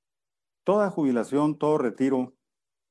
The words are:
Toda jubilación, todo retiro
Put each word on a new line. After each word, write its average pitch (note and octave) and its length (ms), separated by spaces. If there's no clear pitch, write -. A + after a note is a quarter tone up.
Toda G3+ 260
jubilación, C#3+ 680
todo D3+ 200
retiro C3 580